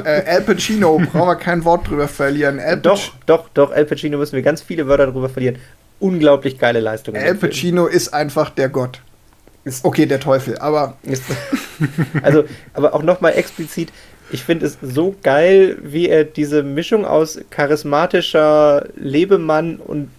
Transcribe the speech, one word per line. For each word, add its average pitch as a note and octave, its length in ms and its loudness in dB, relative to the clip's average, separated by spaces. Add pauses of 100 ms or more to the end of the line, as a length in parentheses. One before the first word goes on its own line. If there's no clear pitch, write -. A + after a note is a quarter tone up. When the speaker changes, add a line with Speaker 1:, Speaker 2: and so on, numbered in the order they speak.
Speaker 1:
Äh, D3+ 240 0
Al F3 120 2
Pacino, F#3+ 580 2 (120)
brauchen E3+ 160 2
wir F3 80 2
kein F3 300 -4
Wort E3+ 240 2
drüber D3 180 -2
verlieren. C#3+ 520 -2
Al E3+ 180 -2
Speaker 2:
Doch, F#3+ 220 2
Speaker 1:
Pac- - 260 -14
Speaker 2:
doch, D#3+ 280 2
doch, C#3+ 180 4
Al D3+ 140 2
Pacino D3 340 -4
müssen D3 140 -4
wir C3 100 -2
ganz D3 180 0
viele E3 260 -6
Wörter C#3 200 4
drüber C3 220 -4
verlieren. B2+ 280 -4 (420)
Unglaublich D3 600 2
geile A#2+ 200 2
Leistung A2 360 -4
in G#2+ 60 -4
Speaker 1:
Al C#3+ 80 0
Speaker 2:
dem G3 100 -2
Film. F3 120 -2
Speaker 1:
Pacino E3+ 360 0
ist F3 260 0
einfach D3+ 380 -2
der C3+ 180 -2
Gott. B2+ 320 -6 (600)
Speaker 2:
Ist C3 200 -10
Speaker 1:
Okay, D#3 220 2
der C3+ 140 0
Teufel, C3 400 -2
aber D3 420 -2
Speaker 2:
Ist, C3 220 -8 (500)
<laughs> D3 480 -4
also, D3 220 4 (320)
aber C#3+ 180 0
auch D3+ 80 0
nochmal E3+ 340 2
explizit, E3 560 -6 (380)
ich B2+ 140 -10
find E3 180 -2
es D3 180 -6
so D3+ 440 -4
geil, F3+ 580 4
wie D#3+ 260 -4
er D#3+ 160 4
diese D3+ 380 -2
Mischung E3 420 -2
aus D#3 360 0 (100)
charismatischer D3+ 1400 2 (100)
Lebemann D#3+ 800 0
und C#3+ 420 -8